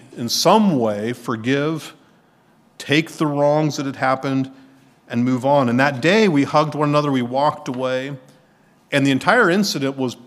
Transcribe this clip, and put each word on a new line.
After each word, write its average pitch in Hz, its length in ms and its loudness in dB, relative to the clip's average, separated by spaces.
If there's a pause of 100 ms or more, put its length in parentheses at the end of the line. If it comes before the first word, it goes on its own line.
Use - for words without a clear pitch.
(140)
in 117 140 -8
some 190 500 4
way, 110 360 -2
forgive, 139 800 -4 (800)
take 160 360 0
the 160 140 -2
wrongs 147 520 2
that 139 80 -6
had 139 100 -8
happened, 135 560 -2 (560)
and 120 160 -2
move 127 220 0
on. 139 220 4
And 120 120 2
that 135 220 0
day, 208 260 4
we 143 160 2
hugged 151 300 0
one 147 160 0
another, 147 200 0
we 131 120 0
walked 139 460 -2
away, 131 480 -6 (760)
and 139 140 2
the 139 40 4
entire 185 380 2
incident 165 480 -2
was 127 200 -4 (100)